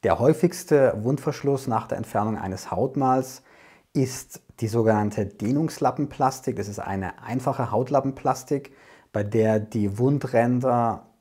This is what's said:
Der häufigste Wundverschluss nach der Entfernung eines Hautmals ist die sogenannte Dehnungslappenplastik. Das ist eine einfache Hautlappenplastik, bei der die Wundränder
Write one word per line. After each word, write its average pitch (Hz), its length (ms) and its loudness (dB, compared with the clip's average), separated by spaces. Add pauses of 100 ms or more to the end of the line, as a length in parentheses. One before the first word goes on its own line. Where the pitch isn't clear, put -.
Der - 160 2
häufigste 143 840 4
Wundverschluss 139 640 -2
nach 110 200 0
der - 100 -4
Entfernung 107 400 -2
eines 95 340 -8
Hautmals 131 720 0 (520)
ist - 480 -4 (180)
die 113 80 -2
sogenannte 107 560 2
Dehnungslappenplastik. 135 1300 -2
Das 101 120 -6
ist 101 120 -10
eine 95 420 -6
einfache 127 480 -4
Hautlappenplastik, 135 1040 -2 (380)
bei 104 100 0
der 110 360 2
die 104 380 -2
Wundränder 123 1080 2 (140)